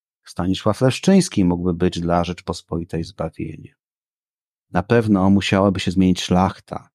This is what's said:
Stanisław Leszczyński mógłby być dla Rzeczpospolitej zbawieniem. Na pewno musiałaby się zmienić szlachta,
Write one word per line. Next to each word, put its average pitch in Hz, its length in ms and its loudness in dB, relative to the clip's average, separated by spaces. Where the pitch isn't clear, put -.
Stanisław 92 560 -4
Leszczyński 131 640 2
mógłby 87 300 0
być 87 260 -2
dla 87 240 0
Rzeczpospolitej 85 800 -8
zbawieniem. - 720 -12
Na 87 120 -2
pewno 107 480 2
musiałaby 98 500 2
się - 100 -4
zmienić 92 320 2
szlachta, - 720 -2